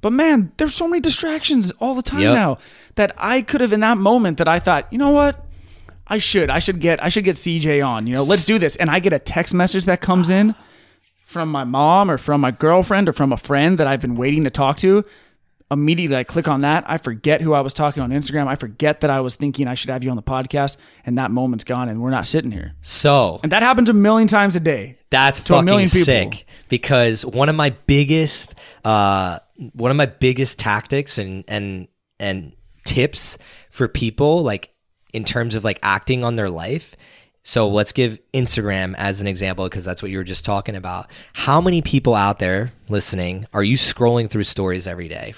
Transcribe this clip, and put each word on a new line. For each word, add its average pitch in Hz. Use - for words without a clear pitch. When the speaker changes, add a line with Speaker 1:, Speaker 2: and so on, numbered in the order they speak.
Speaker 1:
But 214
man, 269
there's 302
so 339
many 339
distractions 311
all 254
the 254
time 285
Speaker 2:
Yep. -
Speaker 1:
now 190
that 208
I 247
could 277
have 233
in 214
that 220
moment 196
that 160
I 165
thought, 170
"You 220
know 285
what? 285
I -
should, 170
I 143
should 180
get, 165
I 170
should 202
get 180
C 165
J 147
on, 117
you 123
know, 139
let's 170
do 220
this." 165
And 165
I 170
get 185
a 143
text -
message 180
that 180
comes 180
in 208
from 165
my 139
mom 156
or 143
from 143
my 135
girlfriend 180
or 143
from 135
a 113
friend 151
that 156
I've 135
been 123
waiting 143
to 131
talk 139
to. 196
Immediately 147
I 127
click -
on 139
that. 147
I 160
forget 135
who 156
I 143
was 135
talking 147
on 123
Instagram. 143
I 135
forget 139
that 147
I 135
was 127
thinking 139
I 123
should 131
have 127
you 131
on 127
the 107
podcast, 139
and 120
that 131
moment's 123
gone 123
and 110
we're 127
not 123
sitting 156
here. 80
Speaker 2:
So 127
Speaker 1:
And 156
that 202
happens 240
a 233
million 214
times 202
a 180
day 131
Speaker 2:
that's 139
Speaker 1:
to -
a 139
million 196
Speaker 2:
fucking 175
Speaker 1:
people. 117
Speaker 2:
sick, -
because 120
one 127
of 156
my 147
biggest, 147
uh, 98
one 123
of 143
my 143
biggest 127
tactics 120
and, 95
and, 101
and 95
tips -
for -
people, 143
like, 107
in 110
terms 117
of, 107
like, 104
acting 110
on 120
their 104
life. 90
So 110
let's 101
give 117
Instagram 101
as 98
an 101
example, 92
'cause 92
that's 92
what 95
you 95
were 92
just 90
talking 101
about. 90
How 143
many 175
people 131
out 101
there 98
listening 95
are 101
you 113
scrolling 120
through 104
stories 92
every 87
day, -